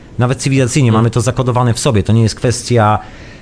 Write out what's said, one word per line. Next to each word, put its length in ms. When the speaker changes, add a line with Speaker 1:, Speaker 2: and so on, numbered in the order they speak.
Speaker 1:
Nawet 180
cywilizacyjnie 540
Speaker 2:
Hmm. 120
Speaker 1:
mamy 60
to 120
zakodowane 520
w 60
sobie. 240
To 100
nie 100
jest 120
kwestia 640